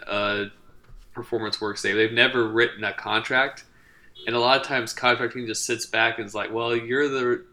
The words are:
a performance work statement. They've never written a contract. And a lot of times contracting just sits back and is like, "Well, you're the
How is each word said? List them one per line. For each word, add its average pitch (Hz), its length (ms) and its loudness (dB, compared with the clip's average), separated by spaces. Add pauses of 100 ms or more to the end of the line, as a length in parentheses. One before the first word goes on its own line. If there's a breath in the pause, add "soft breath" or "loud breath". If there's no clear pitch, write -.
a 104 380 -2 (680)
performance 110 460 -4
work 104 180 -4
statement. 104 300 2
They've 113 80 -2
never 120 320 4
written 110 360 0
a 101 100 -2
contract. 127 680 -2 (640 soft breath)
And 113 80 4
a 120 40 4
lot 127 220 6
of - 60 -8
times 127 260 -2
contracting 123 540 0
just 107 180 -4
sits 117 200 -2
back 113 340 2
and 107 80 -6
is 101 80 -10
like, 104 180 -4
"Well, 117 220 0
you're 120 320 0
the 123 300 0 (160)